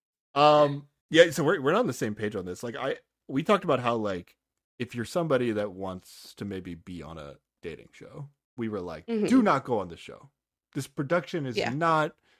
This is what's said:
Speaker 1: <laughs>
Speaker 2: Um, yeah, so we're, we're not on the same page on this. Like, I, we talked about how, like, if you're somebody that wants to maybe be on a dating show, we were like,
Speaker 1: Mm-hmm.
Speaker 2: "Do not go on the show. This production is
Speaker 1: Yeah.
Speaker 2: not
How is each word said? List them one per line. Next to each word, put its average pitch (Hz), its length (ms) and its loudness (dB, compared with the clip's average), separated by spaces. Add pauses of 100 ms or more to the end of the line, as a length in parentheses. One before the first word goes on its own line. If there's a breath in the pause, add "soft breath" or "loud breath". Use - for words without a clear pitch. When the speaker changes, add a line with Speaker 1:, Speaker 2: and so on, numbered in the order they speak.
(100)
Speaker 1:
<laughs> - 260 -20
Speaker 2:
Um, 147 500 6 (240)
yeah, 165 220 10
so 170 100 -2
we're, 160 180 2
we're 135 120 2
not 214 80 4
on 240 80 2
the 127 40 -2
same 107 220 -4
page 107 220 -4
on 90 80 -6
this. 92 180 -10
Like, 120 140 -8
I, 135 220 -4 (280)
we 143 160 -4
talked 196 220 2
about 139 160 2
how, 120 160 0
like, 98 400 -6 (420)
if 120 160 -8
you're 120 100 -4
somebody 135 460 0
that 104 220 -2
wants 92 640 -12
to - 80 -10
maybe 92 320 -10
be 85 260 -14
on 80 160 -14
a 71 160 -16 (280)
dating 80 280 -14
show, - 380 -18 (280)
we 113 120 -4
were 104 120 -6
like, 85 280 -12
Speaker 1:
Mm-hmm. 214 180 -2
Speaker 2:
"Do 247 160 6
not 151 220 2
go 120 160 0
on 90 80 -6
the 82 80 -14
show. - 340 -20 (420)
This 135 140 -6
production 160 600 -4
is 117 100 -4
Speaker 1:
Yeah. - 140 -2
Speaker 2:
not 156 440 0 (260)